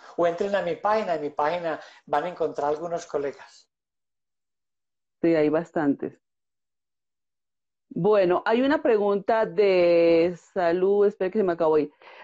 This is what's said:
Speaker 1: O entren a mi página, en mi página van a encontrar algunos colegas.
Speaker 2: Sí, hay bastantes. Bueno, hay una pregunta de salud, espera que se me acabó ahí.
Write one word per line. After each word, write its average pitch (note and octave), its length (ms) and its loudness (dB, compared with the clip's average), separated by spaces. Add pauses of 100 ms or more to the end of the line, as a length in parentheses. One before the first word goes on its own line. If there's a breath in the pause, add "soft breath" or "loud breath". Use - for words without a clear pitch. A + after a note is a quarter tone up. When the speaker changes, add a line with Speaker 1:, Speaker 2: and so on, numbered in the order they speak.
(180 loud breath)
Speaker 1:
O E3+ 100 2
entren G3 280 -2
a F#3+ 60 -2
mi E3+ 140 -6
página, G#3 400 -2
en D3+ 60 -6
mi D3 100 -8
página D#3+ 500 -4 (240 loud breath)
van D3 200 -2
a F3+ 40 -8
encontrar D3 400 -4
algunos E3 380 -6
colegas. - 600 -10 (1500)
Speaker 2:
Sí, E3 160 2
hay D3+ 140 2
bastantes. D#3 720 -4 (1700)
Bueno, F3+ 560 0
hay A#3+ 160 0
una D4 220 0
pregunta G#3 640 0
de E3+ 880 4 (160)
salud, F#3+ 540 2
espera F#3+ 240 -2
que A3 80 -2
se G3+ 40 0
me F3 100 0
acabó D#3+ 240 2
ahí. D3 140 -2 (320 loud breath)